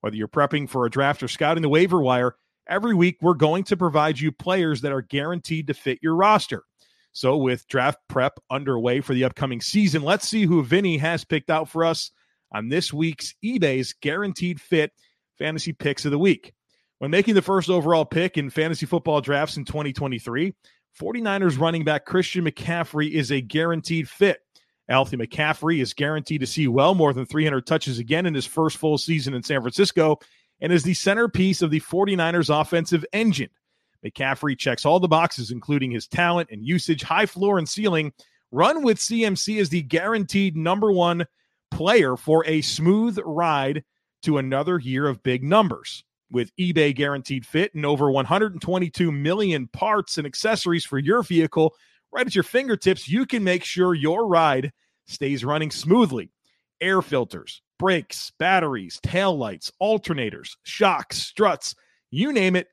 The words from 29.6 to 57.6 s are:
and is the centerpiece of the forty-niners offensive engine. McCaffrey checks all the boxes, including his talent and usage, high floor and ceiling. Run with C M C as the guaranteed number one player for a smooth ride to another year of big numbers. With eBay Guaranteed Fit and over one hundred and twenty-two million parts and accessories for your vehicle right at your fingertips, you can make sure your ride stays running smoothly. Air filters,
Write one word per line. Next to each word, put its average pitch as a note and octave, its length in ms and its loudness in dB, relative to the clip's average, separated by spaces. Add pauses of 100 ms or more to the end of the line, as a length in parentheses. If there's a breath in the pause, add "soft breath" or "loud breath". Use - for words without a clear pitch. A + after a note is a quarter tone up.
and D#3+ 100 0
is E3 120 4
the F3+ 100 2
centerpiece G3 680 0
of E3 100 0
the D#3 80 0
forty-niners F3 680 0
offensive D#3+ 600 0
engine. G#3 380 0 (560)
McCaffrey C3+ 520 -2
checks - 280 -2
all D#3+ 140 4
the F3+ 80 4
boxes, D#3 440 2
including C3 400 -2
his A#2 160 -6
talent F3 440 -2
and G#2+ 140 -12
usage, D#3+ 380 -2
high F#3 220 0
floor G3 320 0
and D#3 100 -2
ceiling. E3+ 460 -2 (380 soft breath)
Run C4 320 2
with A3+ 180 4
C A3+ 240 -2
M G3 100 0
C G#3+ 240 -4
as F#3 100 2
the E3+ 120 0
guaranteed F#3+ 760 -2
number F#3+ 360 2
one F3 340 2 (440)
player E3 460 4
for D#3 300 2
a D#3 160 0
smooth G3+ 640 0
ride D3+ 580 0 (380)
to D3+ 160 2
another C#3 400 0
year C3 280 -2
of C3 180 -2
big B2+ 200 0
numbers. E3 640 0 (240)
With A#2+ 300 -2
eBay D#3 360 2
Guaranteed C#3 500 -4
Fit E3+ 300 -2
and D3 100 -6
over C#3+ 240 2
one C3+ 160 2
hundred G3 280 0
and E3 80 -12
twenty-two F3 500 -2
million D3+ 560 -2
parts G3+ 500 -2
and D3+ 80 -4
accessories F3 580 -2
for - 140 -6
your E3+ 240 2
vehicle D#3+ 540 2 (360 soft breath)
right B3 140 -2
at A3+ 80 -6
your F#3 100 2
fingertips, A#3 640 0
you A#3+ 200 0
can A#3 160 -2
make F3+ 200 0
sure F3+ 300 0
your E3 320 0
ride D3+ 460 2 (340)
stays C3+ 400 -6
running D3+ 240 -2
smoothly. D#3 600 2 (500)
Air F#3 220 2
filters, - 580 -4 (160)